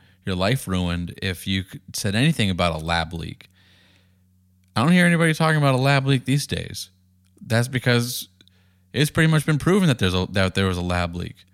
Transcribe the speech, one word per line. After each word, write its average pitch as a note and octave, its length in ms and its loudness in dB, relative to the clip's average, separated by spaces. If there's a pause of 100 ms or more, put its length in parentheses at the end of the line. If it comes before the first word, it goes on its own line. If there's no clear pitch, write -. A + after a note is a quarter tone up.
(260)
your F#2+ 100 -4
life G2+ 320 -2
ruined F2 540 -2
if F#2+ 240 -8
you F#2+ 160 -2
c-, - 180 -16 (140)
said G2 200 -4
anything A#2+ 360 0
about E2+ 280 0
a D#2 60 -8
lab E2 300 -4
leak. E2 340 -12 (1300)
I A2 60 0
don't E3 100 4
hear F3+ 140 6
anybody E3 260 4
talking D#3 240 2
about C#3 180 4
a B2 40 2
lab C#3 280 2
leak C3+ 200 0
these C#3 200 0
days. - 440 -8 (500)
That's A#2+ 280 0
because B2 600 -2 (640)
it's D3 180 0
pretty D#3+ 200 2
much D3+ 160 2
been D#3 100 2
proven F#3 320 2
that A#2+ 100 2
there's F#2 140 2
a, F#2 200 0
that F#2+ 220 0
there F#2+ 120 2
was F#2 100 0
a F2 60 -4
lab F2 340 -2
leak. F2 200 -10 (180)